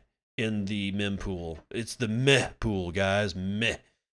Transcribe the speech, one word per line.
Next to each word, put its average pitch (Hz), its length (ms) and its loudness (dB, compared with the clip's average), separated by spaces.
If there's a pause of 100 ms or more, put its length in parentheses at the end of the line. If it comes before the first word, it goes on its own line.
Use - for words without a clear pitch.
(360)
in 107 300 0
the 101 260 -2
mempool. 95 680 -4 (100)
It's 113 260 -6
the 117 100 -2
meh 123 420 4 (120)
pool, 95 300 0
guys. 98 440 2
Meh. 98 440 -2 (420)